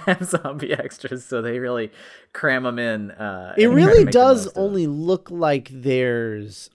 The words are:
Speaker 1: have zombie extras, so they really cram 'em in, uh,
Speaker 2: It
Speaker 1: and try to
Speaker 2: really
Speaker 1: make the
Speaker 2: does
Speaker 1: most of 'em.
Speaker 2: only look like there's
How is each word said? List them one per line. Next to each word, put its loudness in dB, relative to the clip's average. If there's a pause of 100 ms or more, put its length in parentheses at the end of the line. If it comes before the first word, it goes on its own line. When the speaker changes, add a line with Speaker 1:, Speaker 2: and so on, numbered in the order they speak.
Speaker 1:
have 0
zombie -6
extras, -10
so -6
they -6
really -6 (420)
cram -2
'em -6
in, -4
uh, -10
Speaker 2:
It 4
Speaker 1:
and 4
try 6
to 6
Speaker 2:
really 8
Speaker 1:
make 0
the 6
Speaker 2:
does 6
Speaker 1:
most -14
of -12
'em. 0
Speaker 2:
only -2
look -2
like -2
there's -4